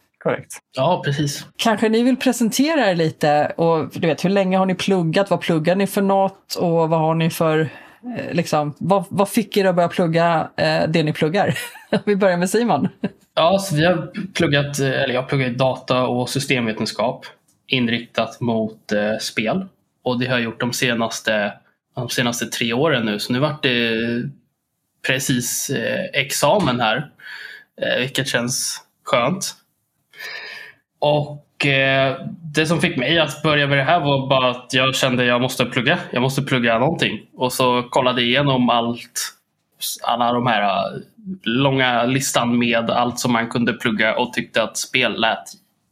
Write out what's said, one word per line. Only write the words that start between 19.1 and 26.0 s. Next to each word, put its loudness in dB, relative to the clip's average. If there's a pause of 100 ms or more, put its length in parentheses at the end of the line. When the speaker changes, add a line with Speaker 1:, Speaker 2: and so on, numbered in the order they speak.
Speaker 2:
spel. -4 (400)
Och -2
det -2
har -4
jag 0
gjort -6
de -2
senaste, -2 (420)
de -6
senaste -2
tre -4
åren 0
nu. -2
Så -4
nu 0
vart -2
det 0 (1080)
precis, -2
eh, -4